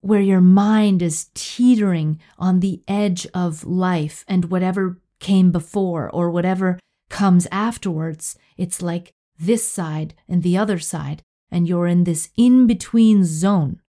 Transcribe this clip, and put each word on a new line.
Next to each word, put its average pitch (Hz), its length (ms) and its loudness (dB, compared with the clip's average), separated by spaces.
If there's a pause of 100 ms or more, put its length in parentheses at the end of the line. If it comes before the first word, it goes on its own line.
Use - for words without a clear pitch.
where 202 220 2
your 190 180 4
mind 202 600 4
is 165 320 -4
teetering 190 840 0 (200)
on 185 220 2
the 190 280 -4
edge 202 460 -2
of 175 300 -4
life 180 640 -4
and 180 200 0
whatever 185 560 -4 (160)
came 185 340 4
before 175 560 -4
or 175 220 -4
whatever 180 480 -2 (320)
comes 180 420 2
afterwards. 165 880 -8 (180)
It's 175 240 -8
like 175 320 -8 (260)
this 214 300 -2
side 156 460 -8 (120)
and 175 160 0
the 175 140 2
other 202 220 -2
side, 156 440 -10 (280)
and 175 180 -2
you're 175 180 0
in 175 180 2
this 170 340 -6
in-between 226 880 4
zone. 156 640 -2